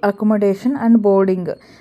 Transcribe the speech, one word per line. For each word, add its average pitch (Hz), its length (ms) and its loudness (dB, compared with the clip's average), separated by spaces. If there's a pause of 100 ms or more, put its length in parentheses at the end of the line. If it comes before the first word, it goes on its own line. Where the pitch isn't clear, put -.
accommodation 208 640 -2 (140)
and 233 220 4
boarding. 190 420 0 (320)